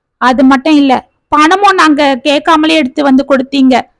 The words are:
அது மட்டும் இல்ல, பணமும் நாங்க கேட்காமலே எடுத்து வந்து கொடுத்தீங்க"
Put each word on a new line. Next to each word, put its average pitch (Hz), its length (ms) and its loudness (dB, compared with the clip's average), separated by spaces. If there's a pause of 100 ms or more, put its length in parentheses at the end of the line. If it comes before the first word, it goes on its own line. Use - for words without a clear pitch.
(200)
அது 254 300 0
மட்டும் 294 300 0
இல்ல, 269 120 0 (400)
பணமும் 370 480 0
நாங்க 302 220 2 (240)
கேட்காமலே 311 540 0
எடுத்து 285 280 -4
வந்து 269 220 2
கொடுத்தீங்க" 262 440 0 (260)